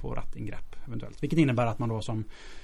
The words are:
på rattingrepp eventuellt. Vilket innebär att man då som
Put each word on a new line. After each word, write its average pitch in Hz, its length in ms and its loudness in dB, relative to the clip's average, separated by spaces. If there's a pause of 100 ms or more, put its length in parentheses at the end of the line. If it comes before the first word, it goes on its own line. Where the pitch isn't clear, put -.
på 123 120 -2
rattingrepp - 600 -2 (120)
eventuellt. 113 360 -4
Vilket 156 160 4
innebär 123 260 6
att 110 140 0
man 117 100 0
då 110 120 0
som 113 220 -2 (400)